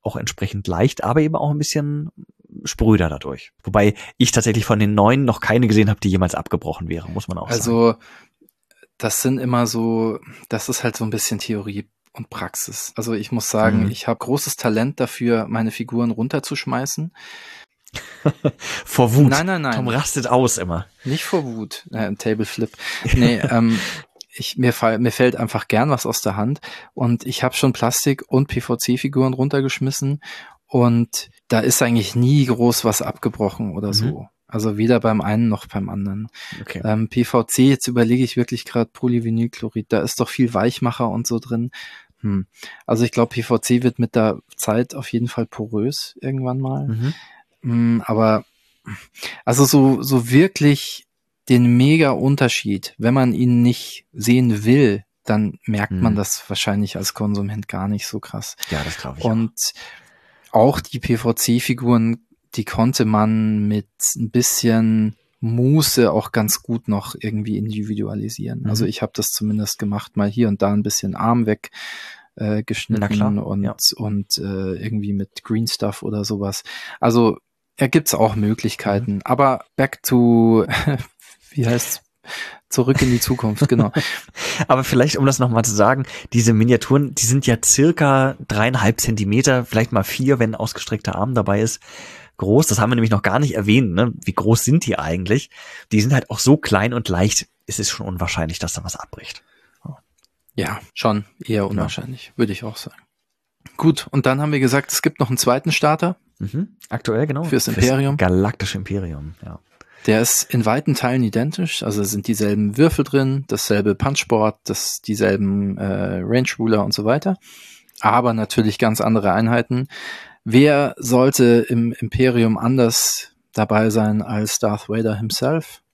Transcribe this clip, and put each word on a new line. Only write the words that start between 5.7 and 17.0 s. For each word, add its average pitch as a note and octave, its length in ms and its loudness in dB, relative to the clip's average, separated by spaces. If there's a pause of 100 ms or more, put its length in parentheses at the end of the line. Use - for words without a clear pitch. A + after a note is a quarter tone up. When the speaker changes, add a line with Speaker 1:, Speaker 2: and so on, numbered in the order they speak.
Speaker 1:
habe, G#2 80 0
die G#2 100 -2
jemals F#2 280 0
abgebrochen E2 520 -6
wäre, E2 220 -10
muss F#2+ 160 -10
man F2+ 100 -8
auch - 140 -10
sagen. A#2 100 -2
Speaker 2:
Also, A#2 340 2 (1000)
das - 260 -4
sind C3 160 0
immer B2 280 0
so, A2+ 540 -2 (280)
das A2 200 -6
ist - 160 -6
halt A#2+ 120 -2
so - 60 -6
ein A2 80 -4
bisschen G#2 300 -4
Theorie G2+ 480 -8 (240)
und - 180 -14
Praxis. - 640 -10
Also A#2 180 -6
ich G#2+ 200 -6
muss A#2 180 -4
sagen, G#2+ 340 2
Speaker 1:
Mhm. G2 60 0
Speaker 2:
ich - 160 -8
hab A#2 140 -2
großes C#3 360 -4
Talent A#2 440 -2
dafür, A#2 480 -2
meine A2 240 -2
Figuren A#2 400 -4
runterzuschmeißen. C3+ 1000 -6 (800)